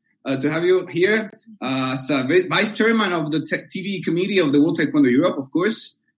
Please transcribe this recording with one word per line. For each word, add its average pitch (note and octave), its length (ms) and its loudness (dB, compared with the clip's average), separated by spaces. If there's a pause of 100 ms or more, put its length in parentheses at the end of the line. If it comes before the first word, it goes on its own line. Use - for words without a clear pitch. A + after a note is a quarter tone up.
(220)
uh, C3+ 140 -2
to C#3 140 -2
have E3 120 -2
you F3+ 240 2
here, G3+ 460 0 (300)
uh, C3 320 -2
as C3+ 160 -6
a C3+ 140 0
vi-, E3+ 220 2
vice G3 280 0
chairman A3 400 2
of D3+ 160 -2
the D#3 100 -2
te-, - 300 -6
T F#3+ 120 -10
V F#3+ 200 -6
committee F#3 360 -2
of D3+ 140 2
the C#3+ 80 4
World E3 180 2
Taekwondo C#3+ 320 4
Europe, E3+ 280 2
of C3+ 120 -10
course. G3 460 -4 (220)